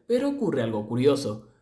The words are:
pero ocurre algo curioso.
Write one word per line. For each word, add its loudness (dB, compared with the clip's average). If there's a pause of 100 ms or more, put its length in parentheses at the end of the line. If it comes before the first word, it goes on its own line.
pero 0
ocurre -2
algo -4
curioso. 0 (120)